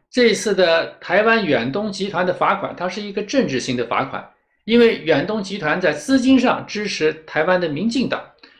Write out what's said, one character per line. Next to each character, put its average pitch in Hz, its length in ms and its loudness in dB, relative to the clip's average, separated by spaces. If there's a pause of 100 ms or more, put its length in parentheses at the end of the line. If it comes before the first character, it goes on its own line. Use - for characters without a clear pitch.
这 233 240 4
次 196 220 -2
的 165 440 2
台 185 220 0
湾 220 240 2
远 131 260 0
东 208 200 -4
集 196 180 -6
团 175 160 -2
的 185 80 0
罚 170 220 0
款， - 200 -6
它 180 140 -6
是 208 120 -8
一 208 100 -10
个 202 100 -6
政 220 260 0
治 131 120 -4
性 120 180 -4
的 123 80 -4
罚 113 200 -2
款， 135 260 -12 (320)
因 233 160 4
为 226 200 6
远 151 280 0
东 214 160 -4
集 196 160 -8
团 160 200 -2
在 175 120 2
资 262 280 0
金 262 200 6
上 226 260 0
支 208 220 -8
持 156 260 0 (140)
台 156 160 -2
湾 180 180 2
的 170 80 -2
民 156 180 -4
进 233 220 -2
党， - 140 -6 (360)